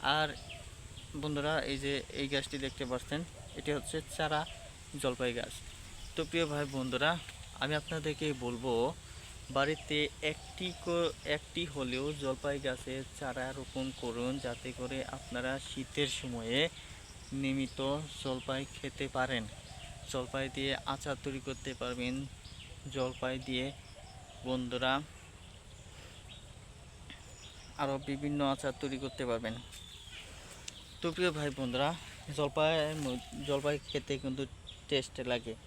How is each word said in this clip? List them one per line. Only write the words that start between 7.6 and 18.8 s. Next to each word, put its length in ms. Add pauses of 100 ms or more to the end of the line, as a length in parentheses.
আমি 140
আপনাদেরকে 520 (180)
বলবো 280 (760)
বাড়িতে 480 (240)
একটি 440 (180)
ক-, 300 (220)
একটি 260 (120)
হলেও 300 (180)
জলপাই 440
গাছের 360 (160)
চারা 340
রোপণ 340 (140)
করুন, 320 (120)
যাতে 280
করে 260 (180)
আপনারা 360 (160)
শীতের 420 (100)
সময়ে 380 (760)
নিয়মিত 480 (420)
জলপাই 400 (140)
খেতে 300 (100)